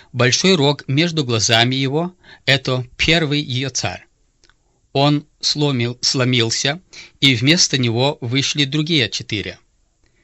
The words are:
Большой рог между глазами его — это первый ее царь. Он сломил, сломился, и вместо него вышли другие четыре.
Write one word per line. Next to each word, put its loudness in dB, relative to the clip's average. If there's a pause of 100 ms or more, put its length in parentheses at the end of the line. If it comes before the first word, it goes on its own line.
(120)
Большой 2
рог 0
между 0
глазами 2
его — -4 (320)
это 0 (100)
первый 0
ее -6
царь. -8 (880)
Он 2 (140)
сломил, -2
сломился, 0 (400)
и 6
вместо 2
него 0
вышли -2
другие -2
четыре. -8 (640)